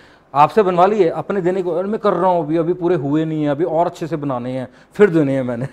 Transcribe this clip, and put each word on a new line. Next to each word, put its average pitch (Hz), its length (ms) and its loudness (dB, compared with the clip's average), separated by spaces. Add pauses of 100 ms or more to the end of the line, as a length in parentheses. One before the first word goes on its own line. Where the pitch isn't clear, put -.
(340)
आपसे 151 300 4
बनवा 180 220 4
लिए, 202 240 4
अपने 190 320 -6
देने 185 220 -2
को, 175 80 -4
"अरे 180 160 -4
मैं 214 120 -4
कर 202 140 2
रहा 185 180 2
हूँ 170 120 0
अभी, 156 140 -2
अभी 170 160 0
पूरे 180 220 0
हुए 147 300 -2
नहीं 156 180 -4
हैं, 147 60 0
अभी 143 140 -2
और 160 220 0
अच्छे 170 220 -8
से 160 80 -6
बनाने 127 360 -6
हैं, 127 160 -8 (260)
फिर 202 160 4
देने 151 240 2
हैं 131 100 -2
मैंने।" 123 300 -6